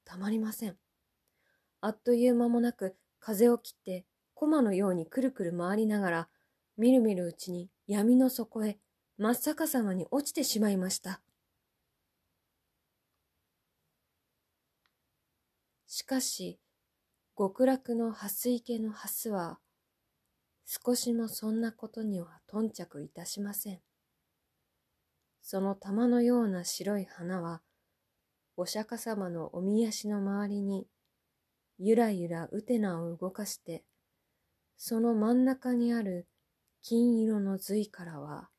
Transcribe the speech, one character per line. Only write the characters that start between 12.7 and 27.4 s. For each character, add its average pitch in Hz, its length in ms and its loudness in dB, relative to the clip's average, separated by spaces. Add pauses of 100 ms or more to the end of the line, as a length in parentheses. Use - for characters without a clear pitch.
し - 160 -8
か 262 180 -2
し、 - 380 -6 (760)
極 202 300 2
楽 262 260 0
の 226 180 -2
蓮 208 380 -6
池 233 300 -2
の 220 120 -4
蓮 - 380 -8
は、 175 300 -4 (1080)
少 - 300 -2
し 240 180 -2
も 226 140 -2
そ 220 220 -6
ん 226 120 0
な 226 100 -2
こ - 160 -16
と 220 160 -10
に 202 160 -2
は 170 260 -14
頓 214 260 -4
着 170 300 -14
い 151 60 -12
た 170 180 -16
し - 160 -10
ま 202 120 -8
せ 202 200 -10
ん。 180 60 -16 (1600)
そ 190 200 -6
の 196 140 -2
玉 202 320 0
の 240 140 4
よ 240 200 4
う 220 60 2
な 180 180 -2
白 202 340 -4
い 190 60 -6
花 180 340 -8
は、 170 220 -8 (960)